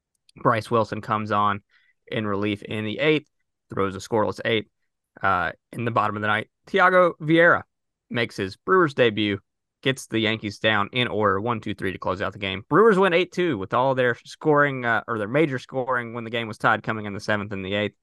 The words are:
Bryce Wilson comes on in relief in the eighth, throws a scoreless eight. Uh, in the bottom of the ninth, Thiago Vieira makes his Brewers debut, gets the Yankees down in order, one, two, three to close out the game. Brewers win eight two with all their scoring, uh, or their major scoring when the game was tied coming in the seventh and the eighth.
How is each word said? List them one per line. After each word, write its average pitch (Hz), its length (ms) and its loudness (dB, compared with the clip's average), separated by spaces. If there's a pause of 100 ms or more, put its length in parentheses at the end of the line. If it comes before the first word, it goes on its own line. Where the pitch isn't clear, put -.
(360)
Bryce 113 340 -2
Wilson 110 300 0
comes 107 320 -4
on 104 300 0 (440)
in 110 200 -4
relief 101 360 -2
in 107 220 -6
the 107 140 -6
eighth, 156 320 0 (420)
throws 95 240 -2
a - 20 -12
scoreless 98 460 -2
eight. 113 240 -2 (540)
Uh, 90 300 0 (200)
in 117 140 -6
the 117 40 -2
bottom 107 260 0
of 104 60 -4
the 107 60 -2
ninth, 107 200 -2 (180)
Thiago 185 520 4
Vieira 160 440 4 (480)
makes 117 260 -4
his 95 200 -4
Brewers 180 380 2
debut, 107 440 2 (440)
gets 135 240 -4
the 113 120 -4
Yankees 107 400 -2
down 107 340 2
in 123 160 -2
order, 98 320 0
one, 110 200 -4
two, 104 140 -8
three 95 180 -6
to 95 60 -10
close 92 220 -4
out 95 120 -4
the 101 60 -18
game. 98 300 -6
Brewers 196 300 4
win 190 140 4
eight 170 200 0
two 170 260 -2
with 95 160 -4
all 131 200 2
their 127 300 0
scoring, 143 600 0
uh, 117 220 0
or 113 120 -4
their 104 100 -4
major 135 300 0
scoring 123 560 -4
when 117 100 -8
the 113 60 -12
game 117 180 -4
was 107 100 -10
tied 110 240 2
coming 110 220 -4
in 101 80 -8
the 95 80 -8
seventh 104 320 -2
and 95 120 -8
the 92 100 -6
eighth. 104 280 -2